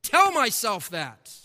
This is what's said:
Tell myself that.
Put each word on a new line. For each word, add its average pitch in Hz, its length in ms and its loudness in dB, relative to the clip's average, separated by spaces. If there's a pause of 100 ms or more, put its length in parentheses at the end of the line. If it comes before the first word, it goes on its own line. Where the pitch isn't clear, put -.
Tell 381 300 4
myself 226 580 -2
that. 147 440 -10 (100)